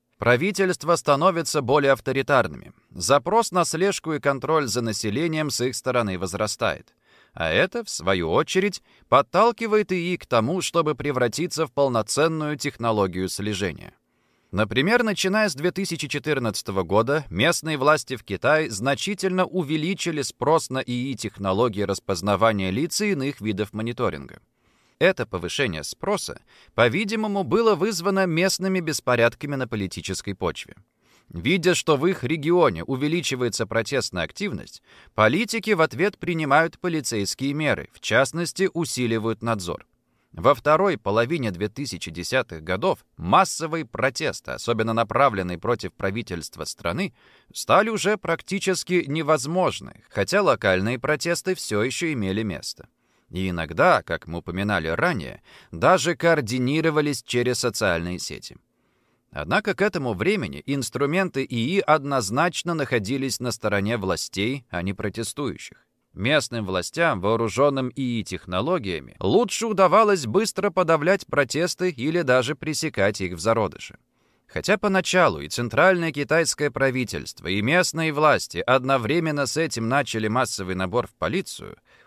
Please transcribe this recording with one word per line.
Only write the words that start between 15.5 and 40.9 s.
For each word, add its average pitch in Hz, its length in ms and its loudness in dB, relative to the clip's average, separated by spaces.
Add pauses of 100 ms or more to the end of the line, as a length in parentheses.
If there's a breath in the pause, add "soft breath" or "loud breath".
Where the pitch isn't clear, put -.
с 139 40 -6
две 151 160 0
тысячи 170 380 -6
четырнадцатого 120 760 -2
года 113 460 2
местные 151 480 0
власти 139 400 2
в - 80 -18
Китае 147 460 0
значительно 185 720 -2
увеличили 160 800 -2
спрос - 480 0
на 131 80 -2
И 127 340 -4
И - 20 -6
технологии 101 680 0
распознавания 98 880 0
лиц 147 320 -2
и 208 100 0
иных 139 300 -4
видов 104 320 -4
мониторинга. 110 640 -4 (580)
Это 170 280 2
повышение 87 580 -4
спроса, - 560 -6 (340 soft breath)
по-видимому, 202 680 2
было 214 300 4
вызвано 190 500 0
местными 185 560 0
беспорядками 139 760 0
на 127 120 -4
политической 95 640 -6
почве. - 420 -6 (540 soft breath)
Видя, 170 460 2
что 151 240 2
в 147 80 0
их 185 180 0
регионе 151 580 2
увеличивается 131 840 -2
протестная 113 560 -2
активность, 120 600 -8 (320 soft breath)
политики 208 580 2
в 165 100 4
ответ 160 340 0
принимают 160 600 0
полицейские 139 760 -2
меры, 143 400 -2
в - 80 -20
частности, 156 720 0
усиливают 113 680 -2
надзор. 101 440 -4 (460)
Во 139 220 4
второй 156 420 2